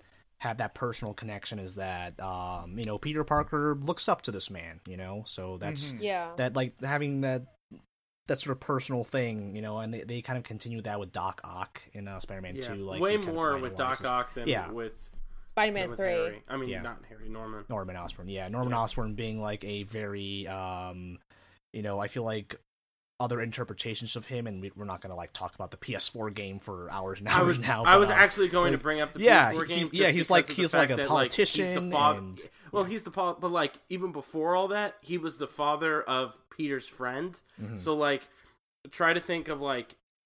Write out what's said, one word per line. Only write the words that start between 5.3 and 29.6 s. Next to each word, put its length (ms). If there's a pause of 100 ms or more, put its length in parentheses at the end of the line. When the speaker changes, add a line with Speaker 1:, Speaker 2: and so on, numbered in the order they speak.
Speaker 1:
that's 340
Speaker 2:
Mm-hmm. 120
Speaker 3:
Yeah. 340
Speaker 1:
that, 180
like, 260
having 400
that, 260 (800)
that 120
sort 160
of 60
personal 420
thing, 540
you 40
know, 180
and 140
they, 100
they 180
kind 160
of 80
continue 380
that 180
with 100
Doc 320
Ock 380 (100)
in, 160
uh, 140
Spider-Man 340
Speaker 4:
Yeah. 60
Speaker 1:
two, 140
like, 260
Speaker 4:
Way 100
Speaker 1:
he 60
kind 120
of 60
Speaker 4:
more 160
Speaker 1:
finally 180
Speaker 4:
with 80
Doc 220
Speaker 1:
realizes 60
Speaker 4:
Ock 300
than 120
Speaker 1:
Yeah. 220
Speaker 4:
with 240 (540)
Speaker 3:
Spider-Man 360
Speaker 4:
than 80
with 80
Speaker 3:
three. 100
Speaker 4:
Harry. 400
I 80
mean, 120
Speaker 1:
Yeah. 140
Speaker 4:
not 240
Harry, 220
Norman. 400
Speaker 1:
Norman 260
Osborn, 320
yeah. 220
Norman 220
Speaker 4:
Yeah. 80
Speaker 1:
Osborn 360
being, 260
like, 220
a 200
very, 640
um, 680 (560)
you 80
know, 180
I 80
feel 160
like 320 (640)
other 220
interpretations 760
of 100
him, 220
and 140
we, 140
we're 100
not 160
gonna, 140
like, 180
talk 220
about 160
the 60
P 180
S 120
four 220
game 300
for 300
hours 300
and 80
Speaker 4:
I 120
Speaker 1:
hours 180
Speaker 4:
was, 20
Speaker 1:
now, 240
Speaker 4:
I 120
Speaker 1:
but, 40
Speaker 4:
was 100
Speaker 1:
uh, 40
Speaker 4:
actually 340
going 240
Speaker 1:
like, 80
Speaker 4:
to 40
bring 180
up 120
the 60
Speaker 1:
yeah, 300
Speaker 4:
P 0
S 60
four 100